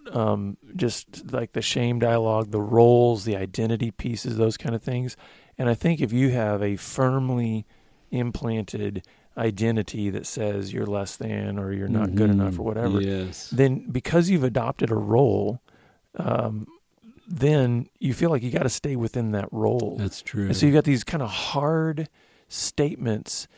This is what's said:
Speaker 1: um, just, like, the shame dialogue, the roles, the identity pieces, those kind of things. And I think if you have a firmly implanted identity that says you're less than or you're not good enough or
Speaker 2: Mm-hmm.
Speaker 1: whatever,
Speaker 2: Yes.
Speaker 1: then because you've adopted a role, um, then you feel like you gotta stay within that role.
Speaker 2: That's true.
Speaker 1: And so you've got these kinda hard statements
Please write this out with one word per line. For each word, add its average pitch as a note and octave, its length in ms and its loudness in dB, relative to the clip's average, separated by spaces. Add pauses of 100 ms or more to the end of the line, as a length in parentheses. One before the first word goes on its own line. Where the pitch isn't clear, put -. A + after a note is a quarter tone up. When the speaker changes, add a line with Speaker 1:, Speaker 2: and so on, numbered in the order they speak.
(140)
Speaker 1:
um, G#2 440 0 (180)
just, - 560 -4
like, A#2+ 220 -4
the A#2 80 -4
shame A#2+ 380 0
dialogue, A2+ 520 2
the G#2+ 100 0
roles, A#2 640 6
the G#2+ 140 -2
identity A2 540 -2
pieces, A#2 460 -6
those A2 200 2
kind A#2 180 -4
of A2+ 80 -6
things. B2 320 -4 (420)
And B2+ 120 0
I A#2 40 4
think D#3 280 0
if A2 100 0
you B2+ 200 4
have G#2+ 300 0
a G2+ 140 0
firmly B2+ 880 -2 (460)
implanted A2 920 -4 (340)
identity A2 720 -2
that F#2+ 160 -6
says G2+ 480 -4
you're A2 120 -4
less G2+ 300 -4
than G#2 420 -6
or G2 140 -4
you're G2 160 -4
not G#2+ 260 0
good G#2 160 4
enough G2 240 4
or F2+ 40 -4
Speaker 2:
Mm-hmm. G#2 60 -4
Speaker 1:
whatever, G#2 380 0
Speaker 2:
Yes. F#2+ 500 -4
Speaker 1:
then C3+ 380 2
because E3+ 400 2
you've F3 140 4
adopted A#2 480 0
a A2+ 40 2
role, G#2+ 680 2 (560)
um, A2+ 500 -2 (600)
then C3 600 2 (120)
you C3 140 0
feel E3+ 160 0
like C3 140 0
you B2 80 -4
gotta C3 180 0
stay C#3+ 260 -4
within A2+ 360 -2
that G2+ 200 -2
role. A2 460 0
Speaker 2:
That's G2+ 240 -6
true. G2+ 260 -4
Speaker 1:
And - 80 0
so B2 120 4
you've C#3+ 80 6
got D3+ 80 6
these C3+ 200 2
kinda D3 220 -4
hard D#3 840 -2 (380)
statements - 1000 -4 (100)